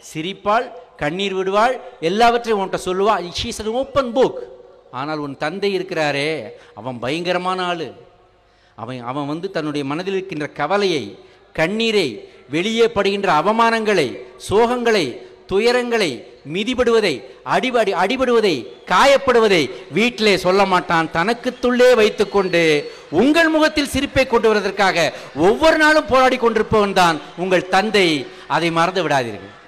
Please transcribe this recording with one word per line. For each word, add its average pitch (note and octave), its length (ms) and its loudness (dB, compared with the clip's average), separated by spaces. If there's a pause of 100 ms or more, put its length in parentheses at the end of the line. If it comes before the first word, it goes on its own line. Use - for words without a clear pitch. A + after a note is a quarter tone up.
(140)
சிரிப்பாள், G3+ 580 -4 (260)
கண்ணீர் F#3 360 -4
விடுவாள், G3+ 480 0 (180)
எல்லாவற்றையும் A3 680 2
உன்கிட்ட F#3 200 -6
சொல்லுவா. F#3 460 -2 (120)
She A#3 140 -8
is - 20 -14
an G#3+ 80 -8
open C4 440 -4
book. - 460 -2 (340)
ஆனால் D3 260 -8
உன் C#3+ 200 -10
தந்தை G3 360 -4
இருக்கிறாரே, D3+ 760 -4 (260)
அவன் A#2+ 240 -10
பயங்கரமான F3 640 -4
ஆளு. E3 280 -6 (840)
அவன், B2 260 -12
அவன் C3+ 260 -6
வந்து E3+ 240 -8
தன்னுடைய D3 340 -4
மனதில் F3 280 -6
இருக்கின்ற D#3+ 360 -6
கவலையை, D#3 680 -2 (340)
கண்ணீரை, G3 760 -2 (200)
வெளியே A3 380 0
படுகின்ற G3 460 0
அவமானங்களை, G#3 920 2 (260)
சோகங்களை, A3+ 760 0 (200)
துயரங்களை, A3 800 0 (260)
மிதிபடுவதை, A3 680 0 (220)
அடிபடி-, G3 480 0
அடிபடுவதை, G#3 720 0 (180)
காயப்படுவதை A3+ 840 4 (200)
வீட்டிலே G#3+ 460 2
சொல்ல F#3+ 280 2
மாட்டான். F3 480 0
தனக்குத்துள்ளே A#3+ 800 2
வைத்துக்கொண்டு F#3 1000 2 (160)
உங்கள் D4+ 380 4
முகத்தில் D#4 400 2
சிரிப்பை C4+ 400 0
கொண்டு A3+ 200 2
வருவதற்காக F#3+ 680 0 (220)
ஒவ்வொரு B3 420 4
நாளும் D#4 280 4
போராடி B3+ 320 4
கொண்டிருப்பவன் G#3+ 560 2
தான் E3+ 260 2 (180)
உங்கள் F3+ 320 -2
தந்தை. F#3 580 2 (200)
அதை D#3+ 240 0
மறந்து E3+ 360 0
விடாதீர்கள். A2 500 -4 (100)